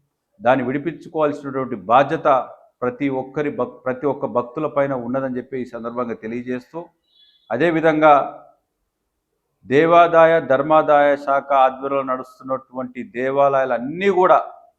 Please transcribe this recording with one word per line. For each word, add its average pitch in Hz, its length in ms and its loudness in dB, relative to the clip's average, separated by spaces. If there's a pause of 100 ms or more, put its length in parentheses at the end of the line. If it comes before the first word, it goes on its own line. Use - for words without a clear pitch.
(420)
దాన్ని 127 240 2
విడిపించుకోవాల్సినటువంటి 143 1080 -6
బాధ్యత 135 520 0 (540)
ప్రతి 123 280 -4
ఒక్కరి 135 400 -6
భక్-, 123 360 -8
ప్రతి 127 200 -6
ఒక్క 143 200 -4
భక్తుల 120 420 -4
పైన 143 260 -2
ఉన్నదని 127 440 -6
చెప్పి 127 240 -10
ఈ 120 40 -8
సందర్భంగా 117 500 -8
తెలియజేస్తూ, 123 680 -10 (680)
అదేవిధంగా 156 640 4 (1500)
దేవాదాయ 165 760 4
ధర్మాదాయ 143 760 4
శాఖ 139 380 -2
ఆధ్వర్యంలో 135 500 0
నడుస్తున్నటువంటి 127 1000 -8
దేవాలయాలన్నీ 135 1080 -2
కూడా 175 320 4 (380)